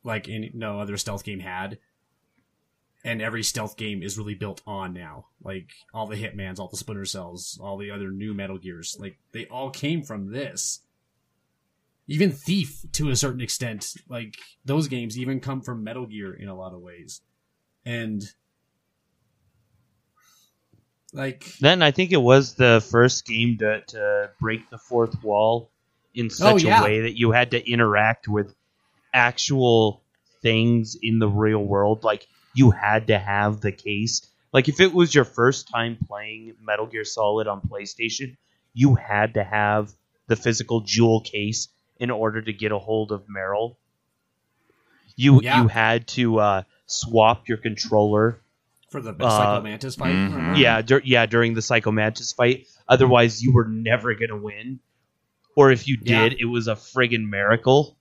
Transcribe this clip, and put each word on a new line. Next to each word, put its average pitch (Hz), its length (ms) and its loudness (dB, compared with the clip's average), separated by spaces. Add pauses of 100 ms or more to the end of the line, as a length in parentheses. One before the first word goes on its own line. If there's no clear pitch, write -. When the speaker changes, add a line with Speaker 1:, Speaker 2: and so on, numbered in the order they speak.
Speaker 1:
like 110 240 -8
in, 110 260 -12
no 107 260 -10
other 101 160 -10
stealth 101 280 -10
game 98 160 -12
had. 92 380 -12 (1300)
And 117 180 -8
every 113 220 -8
stealth 107 320 -8
game 104 260 -10
is 98 160 -12
really 104 160 -10
built 98 320 -12
on 95 260 -12
now. 80 340 -18 (160)
Like, 95 280 -14 (240)
all 110 140 -8
the 107 80 -12
Hitmans, 98 420 -12
all 95 100 -14
the - 80 -14
Splinter 101 280 -12
Cells, 87 580 -14
all 98 160 -12
the 101 140 -14
other 101 180 -12
new 104 240 -10
Metal 98 240 -10
Gears, 85 400 -16
like, 98 200 -18 (120)
they 117 160 -14
all 131 240 -12
came 151 320 -6
from 101 300 -12
this. - 480 -10 (1300)
Even 156 240 0
Thief, 170 600 -6
to 151 180 -4
a 127 60 -2
certain 127 240 -4
extent, 113 540 -10 (140)
like, 117 280 -14 (280)
those 147 240 -2
games 120 280 -8
even 127 240 -6
come 135 220 -8
from 113 220 -12
Metal 120 220 -12
Gear 104 280 -14
in 101 140 -16
a 95 80 -14
lot 92 180 -16
of 90 60 -20
ways. 87 400 -20 (640)
And, 113 400 -8 (3000)
like, 135 320 -10 (160)
Speaker 2:
Then 170 220 4
I 147 100 4
think 180 180 -2
it 175 100 4
was 131 340 6
the 117 360 6
first 120 360 4
game 113 320 -2
to, 107 300 -2
to 104 420 -4 (100)
break 113 300 -6
the 117 80 -18
fourth 117 440 -2
wall 110 480 0 (440)
in 117 160 -4
such 190 340 2
Speaker 1:
Oh, - 40 2
yeah. - 120 6
Speaker 2:
a - 40 2
way 107 180 0
that 113 140 -6
you 117 140 2
had 120 220 2
to 117 180 -4
interact 110 560 2
with 104 280 -4 (600)
actual 120 880 2 (400)
things 113 580 2
in 113 200 0
the 107 80 2
real 107 360 0
world. 101 380 0
Like, 107 240 -2 (280)
you 127 160 8
had 107 380 0
to 107 100 4
have 104 420 -2
the 107 100 -2
case. 104 560 -6 (260)
Like, 135 160 4
if 147 120 0
it 185 140 6
was 175 200 4
your 135 120 6
first 127 420 0
time 117 280 -6 (120)
playing 110 540 -16
Metal 107 240 -4
Gear 110 180 -10
Solid 107 420 -2
on 101 140 -6
PlayStation, 113 760 -8 (360)
you 131 220 4
had 110 400 -2
to 104 100 -2
have 104 480 -2 (340)
the 117 100 2
physical 117 440 -2
jewel 113 400 2
case 107 480 -6 (320)
in 123 100 -4
order 110 320 -2
to 110 100 -8
get 107 200 -4
a 104 60 -4
hold 107 340 -4
of 101 160 -10
Meryl. 101 480 -6 (1400)
You, 131 260 8
Speaker 1:
Yeah. 123 200 4
Speaker 2:
you 113 60 6
had 117 400 2
to, 117 300 0
uh, 101 240 2 (240)
swap 113 640 2
your 113 100 -4
controller. 107 800 0 (500)
Speaker 1:
For 143 120 -10
the 110 100 -12
Speaker 2:
Uh, 123 160 -2
Speaker 1:
Psycho 104 340 2
Mantis 107 340 -12
fight? 87 180 -2
Speaker 3:
Mm-hmm. 95 200 0
Speaker 1:
Remember? - 260 -2
Speaker 2:
Yeah, 117 220 4
dur-, 131 220 4
yeah, 120 220 4
during 117 280 2
the 110 80 -4
Psycho 113 300 0
Mantis 110 400 -2
fight. 123 340 0 (220)
Otherwise, 120 540 6
you 127 100 2
were 120 160 6
never 113 460 -2
gonna 110 260 -6
win. 107 400 -12 (760)
Or 139 140 10
if 123 160 2
you 135 160 0
Speaker 1:
Yeah. 117 280 4
Speaker 2:
did, 123 100 -8
it 120 60 -2
was 117 220 -2
a 110 60 -2
friggin' 117 540 -2
miracle. 113 720 2